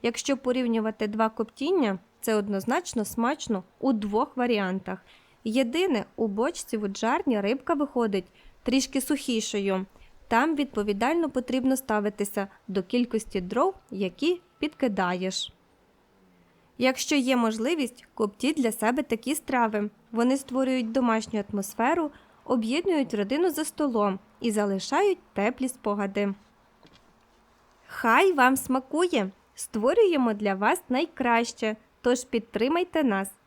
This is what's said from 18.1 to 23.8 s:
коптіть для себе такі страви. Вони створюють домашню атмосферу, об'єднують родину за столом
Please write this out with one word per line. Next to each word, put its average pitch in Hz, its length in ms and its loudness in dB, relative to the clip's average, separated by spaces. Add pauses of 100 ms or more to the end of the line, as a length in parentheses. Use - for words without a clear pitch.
коптіть 247 420 -2
для 233 160 0
себе 240 300 0
такі 247 320 -4
страви. 220 560 -2 (220)
Вони 240 240 2
створюють 254 560 -2
домашню 226 600 0
атмосферу, 277 580 0 (340)
об'єднують 269 680 0
родину 262 360 0
за 302 140 -4
столом 214 540 0 (220)